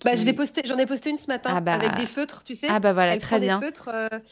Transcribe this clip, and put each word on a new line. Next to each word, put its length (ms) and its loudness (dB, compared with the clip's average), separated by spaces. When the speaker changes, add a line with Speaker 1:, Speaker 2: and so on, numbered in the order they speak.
Speaker 1:
Bah, 100 6
je 60 2
Speaker 2:
qui 40 0
Speaker 1:
l'ai 80 6
posté, 320 -2
j'en 140 -2
ai 80 4
posté... 240 -4
une 60 0
ce 120 -8
matin, 260 -2
Speaker 2:
Ah 60 0
bah 140 0
Speaker 1:
avec 220 0
des 100 -2
feutres, 360 -6
tu 140 -12
sais. 120 -6
Speaker 2:
Ah 120 2
bah 120 4
voilà, 220 4
Speaker 1:
Elle 60 -2
Speaker 2:
très 160 0
Speaker 1:
prend 20 2
des 80 2
Speaker 2:
bien. 140 2
Speaker 1:
feutres, 320 -8
euh, 160 -4